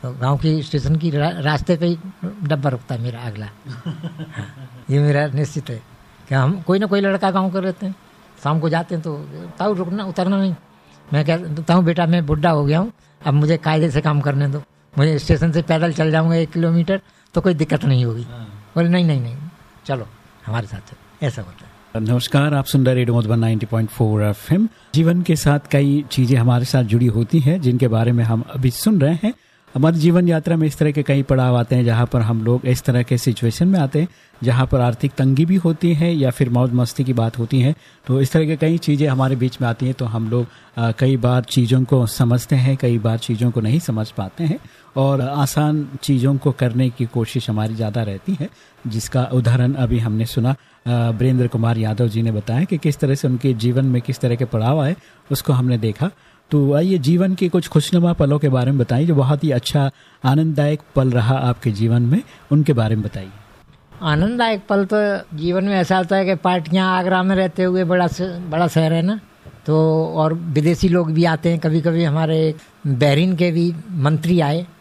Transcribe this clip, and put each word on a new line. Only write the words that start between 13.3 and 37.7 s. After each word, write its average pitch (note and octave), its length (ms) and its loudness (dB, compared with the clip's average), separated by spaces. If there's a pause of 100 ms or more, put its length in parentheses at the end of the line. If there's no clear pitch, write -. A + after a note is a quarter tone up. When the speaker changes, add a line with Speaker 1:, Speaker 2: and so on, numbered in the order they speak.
Speaker 1:
मुझे D3+ 240 2
कायदे D#3 340 0
से D3 100 0
काम D3 200 0
करने C#3+ 260 0
दो, C#3+ 160 -6 (340)
मुझे D3+ 220 2
स्टेशन D#3+ 320 2
से E3 100 0
पैदल E3 320 0
चल D#3+ 180 0
जाऊँगा D#3+ 240 2
एक E3 160 0
किलोमीटर, E3+ 500 0 (320)
तो E3+ 80 0
कोई F#3 120 2
दिक्कत D#3 320 -2
नहीं B2 200 2
होगी।" A#2 180 -4
Speaker 2:
हाँ। A2+ 400 -16 (120)
Speaker 1:
बोले, E3+ 140 2
"नहीं, F3+ 160 2
नहीं, C#3+ 160 2
नहीं, A#2 140 -8 (500)
चलो B2+ 220 -6 (380)
हमारे A2 220 -4
साथ G2 120 -12
चलो।" - 480 -10
ऐसा A#2 140 -6
होता F2 240 -18
है। - 40 -20 (360)
Speaker 2:
नमस्कार, C#3 480 0
आप C#3 120 0
सुन C3+ 200 2
रहे B2+ 100 2
रेडियो A#2+ 220 2
मधुबन A2+ 220 0
नाइंटी A2+ 260 0
पॉइंट A2+ 240 -2
फ़ोर G#2+ 340 0
एफ़एम। E3 460 0 (260)
जीवन E3+ 260 2
के E3+ 140 0
साथ D3 240 2 (120)
कई C#3+ 400 2
चीज़ें B2+ 260 2
हमारे B2 280 2
साथ C3 180 0
जुड़ी A#2 220 2
होती A#2 340 2
हैं, D#3 220 2
जिनके B2+ 260 2
बारे A2+ 240 2
में A#2 120 2
हम A2+ 280 0
अभी C3 200 0
सुन G3+ 300 2
रहे D#3+ 220 2
हैं। A3+ 100 0 (420)
हमारी D#3+ 240 2
जीवन F3 280 4
यात्रा E3 280 0
में D#3+ 120 2
इस C#3+ 100 -4
तरह D3+ 140 2
के C#3+ 120 -2
कई C#3 200 2
पड़ाव B2+ 340 2
आते A#2+ 180 0
हैं, B2 100 2
जहाँ A#2 200 2
पर A#2+ 160 0
हम A2 220 0
लोग A#2+ 220 0
इस B2 180 0
तरह B2 200 2
के A#2+ 140 -2
सिचुएशन A#2+ 500 0
में F#3+ 120 4
आते D3 220 0
हैं, F3 60 0 (360)
जहाँ B2 240 2
पर C3+ 120 2
आर्थिक B2 320 0
तंगी C3+ 340 2
भी F3+ 100 2
होती E3+ 380 0
है E3 220 2
या C3+ 140 2
फिर B2 200 -2
मौज B2 240 2
मस्ती B2 300 0
की B2+ 100 0
बात A2+ 240 -2
होती A#2+ 240 0
है। C#3+ 140 2 (320)